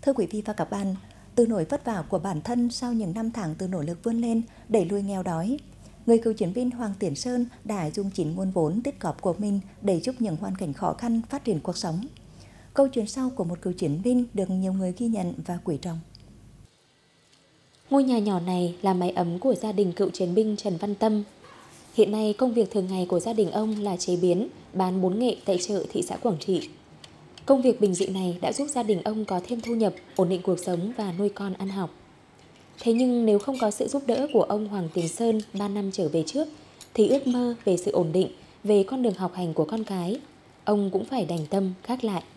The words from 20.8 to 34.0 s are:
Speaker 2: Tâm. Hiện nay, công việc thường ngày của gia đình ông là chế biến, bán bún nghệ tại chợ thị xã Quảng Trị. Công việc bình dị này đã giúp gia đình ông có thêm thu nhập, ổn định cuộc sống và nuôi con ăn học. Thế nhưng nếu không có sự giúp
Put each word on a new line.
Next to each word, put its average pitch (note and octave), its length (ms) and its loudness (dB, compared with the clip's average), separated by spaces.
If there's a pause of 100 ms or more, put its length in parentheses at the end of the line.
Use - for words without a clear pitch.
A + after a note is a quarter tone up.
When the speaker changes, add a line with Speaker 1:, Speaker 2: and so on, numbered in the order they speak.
Speaker 2:
Tâm. G#3+ 280 2 (720)
Hiện G3+ 180 6
nay, G#3+ 260 0
công B3+ 140 2
việc A3 180 2
thường F#3+ 200 0
ngày F#3 180 0
của F3 120 2
gia A3+ 120 -4
đình G#3+ 180 2
ông G#3+ 320 -2
là G3 140 -2
chế F3+ 200 0
biến, F3+ 320 2 (240)
bán F#3 300 0
bún F#3 160 2
nghệ A#3+ 260 2
tại F#3 140 2
chợ G3 320 -2
thị - 120 -2
xã - 140 -4
Quảng F#3+ 240 0
Trị. - 280 -2 (800)
Công C4 160 6
việc B3 180 4
bình G3 140 4
dị F#3 120 0
này F#3 340 -2
đã F3+ 120 0
giúp C#4+ 160 -4
gia B3+ 140 -2
đình G#3 200 0
ông G#3+ 220 -2
có F#3 200 -2
thêm A#3 160 -6
thu A#3 140 -4
nhập, G#3+ 180 2 (240)
ổn F3+ 120 4
định F3+ 140 0
cuộc F3+ 160 0
sống F3+ 380 -4
và G3+ 220 -4
nuôi G3+ 100 0
con G3+ 260 -6
ăn F#3+ 140 -6
học. F#3+ 220 -4 (880)
Thế A#3 120 2
nhưng A#3+ 340 4
nếu G#3 120 6
không C4 220 -2
có G#3+ 100 2
sự A3+ 180 -2
giúp C#4 180 -2